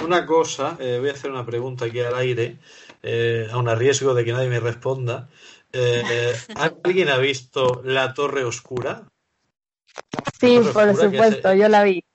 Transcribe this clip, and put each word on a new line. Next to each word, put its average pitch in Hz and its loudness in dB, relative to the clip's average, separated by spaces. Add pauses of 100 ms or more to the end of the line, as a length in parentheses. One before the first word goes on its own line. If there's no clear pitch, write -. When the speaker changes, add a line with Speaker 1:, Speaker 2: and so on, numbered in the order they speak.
Speaker 1:
Una 170 0
cosa, 160 0
eh, 123 -4
voy 139 -2
a 139 -6
hacer 139 -8
una 127 -8
pregunta 123 -6
aquí 117 -6
al 120 -2
aire, 120 -2 (440)
eh, 117 -2
aun 120 -2
a 113 2
riesgo 131 2
de 120 0
que 117 -2
nadie 127 -2
me 120 -2
responda. 123 -6 (420)
Eh, 120 0 (140)
Speaker 2:
<laughs> 165 -4
Speaker 1:
¿alguien 180 2
ha 135 2
visto 131 -2
La 131 -2
Torre 139 -2
Oscura? 127 -8 (1300)
Speaker 3:
Sí, 247 6
Speaker 1:
La 240 6
Torre 214 2
Speaker 3:
por 208 4
Speaker 1:
Oscura, 202 4
que 202 -4
Speaker 3:
supuesto, 214 4
Speaker 1:
es, 190 4
Speaker 3:
yo 208 6
la 208 6
vi. 185 0 (120)